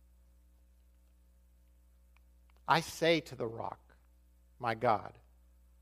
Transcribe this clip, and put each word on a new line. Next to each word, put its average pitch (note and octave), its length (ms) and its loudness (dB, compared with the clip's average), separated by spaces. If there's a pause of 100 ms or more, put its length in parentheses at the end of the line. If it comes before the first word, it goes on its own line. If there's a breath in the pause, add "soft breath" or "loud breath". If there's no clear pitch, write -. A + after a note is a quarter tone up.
(2750)
I D#3 140 4
say E3 400 2
to - 140 -14
the A#2+ 100 -6
rock, A2+ 340 -8 (800)
"My A#2+ 160 -2
God, A2+ 400 2 (680)